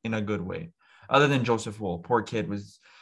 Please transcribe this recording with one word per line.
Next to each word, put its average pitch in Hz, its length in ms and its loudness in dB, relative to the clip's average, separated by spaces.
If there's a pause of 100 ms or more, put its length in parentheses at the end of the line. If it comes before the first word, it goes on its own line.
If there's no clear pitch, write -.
in 110 100 -4
a 107 80 -2
good 104 200 -2
way, 87 300 -10 (380)
other 143 180 6
than 135 160 2
Joseph 110 360 -2
Woll. 87 200 -4
Poor 117 220 2
kid 107 260 -4
was 101 320 -8 (220)